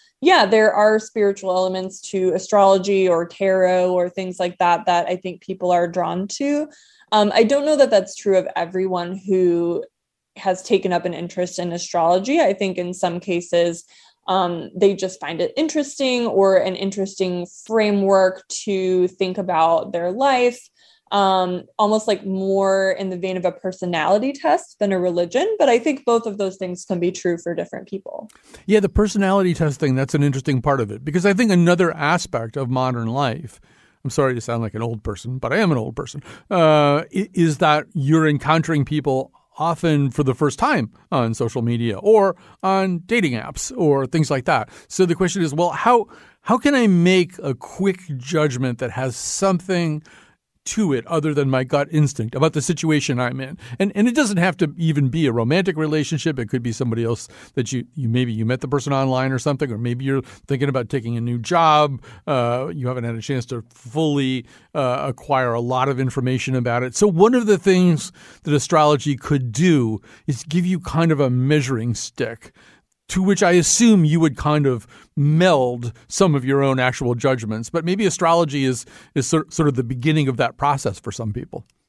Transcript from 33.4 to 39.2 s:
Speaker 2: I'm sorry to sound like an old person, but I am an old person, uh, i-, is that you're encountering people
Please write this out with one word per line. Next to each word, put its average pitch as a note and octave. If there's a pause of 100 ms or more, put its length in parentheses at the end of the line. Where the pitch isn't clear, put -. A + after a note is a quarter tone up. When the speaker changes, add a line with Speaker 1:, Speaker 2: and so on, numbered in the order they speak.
Speaker 2:
I'm C3
sorry C3
to A#2
sound A#2
like G#2+
an A2
old A#2
person, A#2+
but A#2+
I F3
am G3+
an C3+
old A2+
person, C#3 (300)
uh, D3+ (100)
i-, G#3
is E3
that D3+
you're D#3
encountering D3+
people C3+ (260)